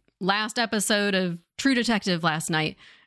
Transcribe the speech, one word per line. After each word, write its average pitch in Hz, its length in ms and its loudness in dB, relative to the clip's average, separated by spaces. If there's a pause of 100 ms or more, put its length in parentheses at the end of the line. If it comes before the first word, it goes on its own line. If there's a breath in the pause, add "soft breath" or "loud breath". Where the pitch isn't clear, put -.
(200)
last 208 400 -2
episode 208 560 0
of 180 220 0 (200)
True 269 180 2
Detective 202 480 0
last 165 260 0
night." 156 260 0 (320 soft breath)